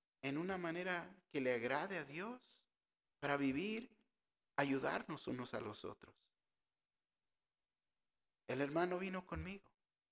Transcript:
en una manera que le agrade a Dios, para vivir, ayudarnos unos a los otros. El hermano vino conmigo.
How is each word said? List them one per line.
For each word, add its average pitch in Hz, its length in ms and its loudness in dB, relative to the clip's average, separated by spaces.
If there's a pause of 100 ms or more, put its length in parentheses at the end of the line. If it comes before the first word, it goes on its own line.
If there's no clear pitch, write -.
(220)
en 139 140 0
una 185 220 0
manera 175 500 -2 (220)
que 147 100 0
le 127 140 6
agrade 147 440 0
a 147 60 -4
Dios, 196 360 -6 (800)
para 143 160 2
vivir, 156 540 0 (680)
ayudarnos 139 720 2
unos 123 260 -4
a 113 60 -2
los 107 240 -8
otros. - 300 -12 (2250)
El 127 120 0
hermano 170 380 2
vino 185 260 -4
conmigo. 170 460 -8 (420)